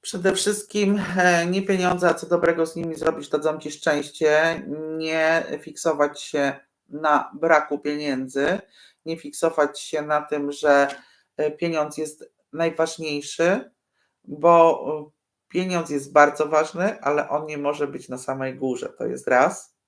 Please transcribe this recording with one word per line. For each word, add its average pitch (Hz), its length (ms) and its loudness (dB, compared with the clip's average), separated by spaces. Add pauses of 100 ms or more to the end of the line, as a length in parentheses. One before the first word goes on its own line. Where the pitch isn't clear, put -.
Przede 190 340 -2
wszystkim, 202 640 0 (160)
e, 175 280 4
nie 190 160 0
pieniądze, 180 480 2
a 165 40 2
co - 140 0
dobrego 170 380 4
z 160 100 -10
nimi 165 200 -6
zrobisz, 156 340 -2
dadzą 151 300 -2
ci 151 120 -10
szczęście. 156 880 0 (360)
Nie 160 460 0 (180)
fiksować 147 600 -2
się 139 380 -2 (300)
na 151 500 0
braku 151 400 2
pieniędzy, 147 800 -2 (460)
nie 165 120 -6
fiksować 151 640 -2
się 151 220 -6
na 151 200 0
tym, 143 300 -4
że, 143 360 4 (500)
e, 151 140 0
pieniądz 151 460 -4
jest - 340 -10 (220)
najważniejszy, 165 1160 -2 (520)
bo, 165 600 6 (220)
e, - 40 -20 (360)
pieniądz 180 420 -2
jest 143 240 -6
bardzo 147 340 6
ważny, 165 540 -2
ale 147 280 -2
on 151 160 -4
nie 151 120 -10
może 147 300 -2
być 135 220 -12
na 127 80 -8
samej 131 380 -6
górze, 131 340 -4
to - 160 -10
jest 123 220 -6
raz 131 480 2 (120)